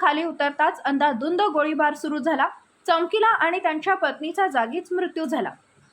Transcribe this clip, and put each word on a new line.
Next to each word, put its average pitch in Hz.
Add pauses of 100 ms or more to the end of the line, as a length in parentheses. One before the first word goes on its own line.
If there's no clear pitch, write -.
खाली 302
उतरताच 302
अंधाधुंद 285
गोळीबार 302
सुरू 302
झाला. 277 (400)
चमकीला 349
आणि 359
त्यांच्या 339
पत्नीचा 339
जागीच 269
मृत्यू 359
झाला. 247 (400)